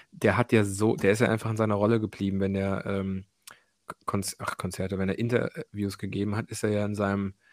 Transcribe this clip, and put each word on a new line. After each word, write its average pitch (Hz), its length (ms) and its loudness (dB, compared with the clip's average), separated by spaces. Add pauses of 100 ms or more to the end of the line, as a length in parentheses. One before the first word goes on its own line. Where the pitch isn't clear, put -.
(120)
Der 98 260 2
hat 120 140 2
ja 110 120 8
so, 101 320 2
der 98 160 4
ist 107 80 4
ja 117 100 4
einfach 110 200 0
in 110 80 -2
seiner 107 180 2
Rolle 107 240 4
geblieben, 98 400 -2
wenn 98 140 0
der, 98 320 -2
ähm, 95 400 -4 (800)
Konz-, - 340 -2
ach, - 180 -8
Konzerte, 95 400 -4
wenn 95 120 0
er 95 100 -2
Interviews 110 800 -2
gegeben 101 360 -2
hat, 113 140 -4
ist - 140 -10
er 107 80 2
ja 104 140 0
in 104 100 -4
seinem, 98 400 0 (180)